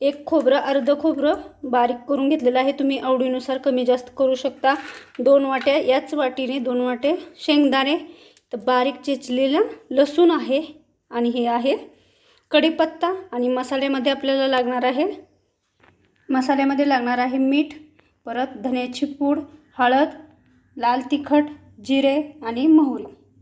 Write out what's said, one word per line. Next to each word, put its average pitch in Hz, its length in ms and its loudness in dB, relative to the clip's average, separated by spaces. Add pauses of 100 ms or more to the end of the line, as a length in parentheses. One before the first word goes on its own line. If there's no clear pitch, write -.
एक 285 240 -2
खोबरं, 269 300 2
अर्ध 269 360 0 (100)
खोबरं 294 320 0 (300)
बारीक 240 340 0 (120)
करून 269 200 0
घेतलेलं 254 300 2
आहे. 269 120 2
तुम्ही 269 260 -2
आवडीनुसार 262 600 -2
कमी 254 280 -2
जास्त 247 320 0
करू 262 180 2
शकता. 269 400 -2 (440)
दोन 277 260 4
वाट्या, 269 320 0
याच 262 360 0
वाटीने 262 460 -4
दोन 247 220 -2
वाटे 247 340 -2 (300)
शेंगदाणे, 285 520 2 (560)
तर 247 40 -10
बारीक 254 440 0
चिचलेलं 269 600 0 (300)
लसूण 294 400 4
आहे 269 300 0 (480)
आणि 240 200 -2
हे 240 160 -2
आहे 240 320 0 (720)
कढीपत्ता. 320 600 0 (180)
आणि 247 160 -2
मसाल्यामध्ये 262 640 -2
आपल्याला 269 360 0
लागणार 247 360 0
आहे, 262 500 -2 (960)
मसाल्यामध्ये 277 600 0
लागणार 247 280 0
आहे 247 200 -2
मीठ, 277 280 2 (600)
परत 240 220 -6 (160)
धन्याची 254 420 -4
पूड, 285 340 -2 (400)
हळद, 262 300 4 (680)
लाल 240 240 0 (100)
तिखट, 294 320 2 (420)
जिरे 269 360 2 (240)
आणि 233 220 0
मोहरी. 302 360 4 (380)